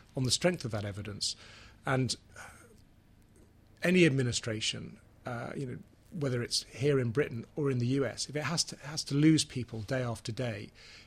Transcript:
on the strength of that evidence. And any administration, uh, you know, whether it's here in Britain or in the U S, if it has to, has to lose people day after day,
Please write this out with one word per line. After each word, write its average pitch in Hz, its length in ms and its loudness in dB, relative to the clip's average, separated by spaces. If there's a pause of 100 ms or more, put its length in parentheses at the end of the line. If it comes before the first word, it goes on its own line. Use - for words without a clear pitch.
(160)
on 131 80 0
the 127 80 0
strength - 320 2
of 113 80 -4
that 104 140 -4
evidence. 101 500 -6 (500)
And 131 300 2 (1700)
any 175 220 6
administration, 113 920 0 (280)
uh, 123 300 -8
you 139 100 -6
know, 123 120 -8 (340)
whether 135 300 -2
it's - 280 -2
here 139 300 2
in 120 100 2
Britain 117 360 -2 (100)
or 143 160 0
in 123 80 0
the 120 80 2
U 135 180 2
S, - 240 -4
if 135 60 -8
it 147 80 -4
has 151 220 0
to, - 180 -12
has 147 220 -6
to 139 100 -2
lose 151 280 8
people 117 380 -6
day 131 200 -2
after 117 300 -4
day, 110 380 -6 (380)